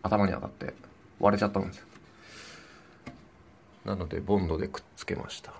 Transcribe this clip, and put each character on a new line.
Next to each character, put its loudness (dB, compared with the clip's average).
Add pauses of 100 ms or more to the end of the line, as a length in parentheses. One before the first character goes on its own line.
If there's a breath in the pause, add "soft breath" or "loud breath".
頭 6
に 0
当 -4
た -6
っ -6
て、 -10 (460)
割 6
れ 0
ち 4
ゃ 4
っ 0
た 2
ん 0
で -8
す -14
よ。 -18 (2000 loud breath)
な -2
の -6
で、 -4
ボ 4
ン 2
ド 2
で -2
く -8
っ -14 (120)
つ -12
け -2
ま -8
し -12
た。 -18